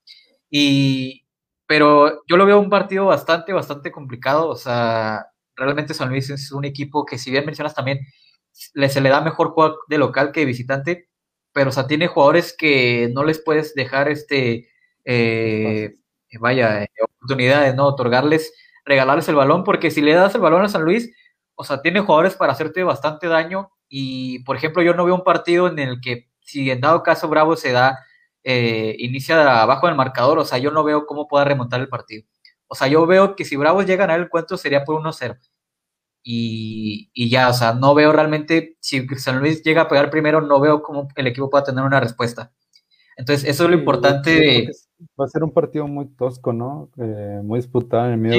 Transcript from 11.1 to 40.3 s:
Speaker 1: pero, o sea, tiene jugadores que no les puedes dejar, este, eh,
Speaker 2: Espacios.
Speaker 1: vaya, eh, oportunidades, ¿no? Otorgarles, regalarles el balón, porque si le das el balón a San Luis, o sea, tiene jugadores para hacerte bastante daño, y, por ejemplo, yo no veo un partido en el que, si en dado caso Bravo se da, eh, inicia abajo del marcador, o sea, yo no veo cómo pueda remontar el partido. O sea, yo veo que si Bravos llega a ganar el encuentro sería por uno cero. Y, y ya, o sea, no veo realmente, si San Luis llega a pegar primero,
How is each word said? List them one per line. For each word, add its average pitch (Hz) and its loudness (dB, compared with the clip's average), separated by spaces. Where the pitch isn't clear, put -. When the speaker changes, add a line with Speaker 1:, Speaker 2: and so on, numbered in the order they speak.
Speaker 1:
pero, 135 0
o - -8
sea, 127 -4
tiene 156 0
jugadores 170 2
que 123 2
no 139 -2
les 156 -2
puedes 151 -2
dejar, 135 -2
este, 135 -4
eh, 110 -2
Speaker 2:
Espacios. 113 -20
Speaker 1:
vaya, 113 0
eh, 101 -12
oportunidades, 131 0
¿no? 139 2
Otorgarles, 139 0
regalarles 139 2
el 170 0
balón, 147 2
porque 175 0
si 156 -2
le 147 4
das 190 4
el 233 0
balón 175 4
a 208 0
San 202 -2
Luis, 208 0
o 147 -16
sea, 139 -6
tiene 175 0
jugadores 185 2
para 156 2
hacerte 156 -4
bastante 151 -4
daño, 165 -2
y, 131 -8
por 131 -6
ejemplo, 156 -2
yo 170 2
no 180 0
veo 180 2
un 180 -4
partido 175 2
en 160 -4
el 127 -6
que, 123 -10
si 135 -6
en 127 -2
dado 160 2
caso 170 0
Bravo 156 2
se 139 -4
da, 127 2
eh, 113 -2
inicia 131 2
abajo 127 2
del 165 0
marcador, 131 0
o 143 0
sea, 131 -4
yo 143 -2
no 156 0
veo 151 0
cómo 147 -8
pueda 143 2
remontar 127 -2
el 131 -8
partido. 110 -14
O - -14
sea, 135 0
yo 160 4
veo 196 4
que 160 -8
si 143 -8
Bravos 170 2
llega 185 2
a 190 4
ganar 165 0
el 175 -4
encuentro 170 -4
sería 139 0
por 156 -4
uno 156 -6
cero. 123 -10
Y, 110 -8
y 117 -2
ya, 127 4
o - 0
sea, 123 0
no 135 4
veo 151 6
realmente, 156 0
si 131 -4
San 131 -4
Luis 151 -2
llega 160 2
a 156 0
pegar 143 2
primero, 151 2